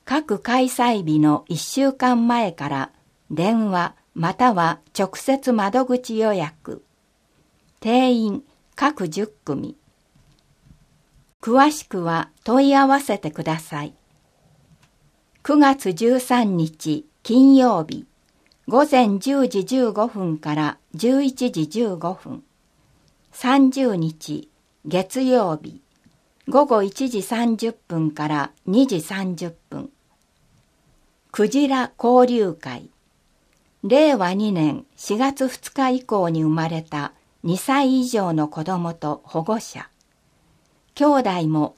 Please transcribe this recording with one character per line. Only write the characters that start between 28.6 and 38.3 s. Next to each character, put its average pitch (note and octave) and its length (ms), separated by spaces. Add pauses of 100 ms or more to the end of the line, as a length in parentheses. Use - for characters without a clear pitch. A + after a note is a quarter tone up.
二 A3+ 200
時 G3 140
三 F#3 360
十 E3+ 180 (160)
分。 C#3+ 200 (1400)
ク G#3 160
ジ C#4 180
ラ C4 320
交 B3 280
流 A3 260
会。 - 380 (920)
令 C#4+ 320
和 F#3 200
二 G#3 180
年 D#3 320 (100)
四 - 220
月 C4+ 320
二 - 240
日 C4 180
以 B3+ 120
降 G3 260
に D#3+ 140
生 D#3 80
ま D#3+ 180
れ E3 140
た D3 320 (280)
二 E3+ 140
歳 C4+ 440
以 B3 60
上 G3+ 260